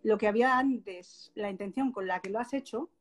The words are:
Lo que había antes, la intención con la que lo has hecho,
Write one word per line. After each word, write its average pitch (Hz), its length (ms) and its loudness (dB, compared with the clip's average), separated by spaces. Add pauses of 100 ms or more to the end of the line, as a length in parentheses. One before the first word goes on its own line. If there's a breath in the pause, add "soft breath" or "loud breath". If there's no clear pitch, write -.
Lo 214 160 4
que 214 100 2
había 247 300 4
antes, 214 760 -4
la 208 160 -4
intención 202 420 -2
con 190 140 -6
la 180 140 -2
que 190 100 -8
lo 208 100 -2
has 240 140 -6
hecho, 269 360 -6 (100)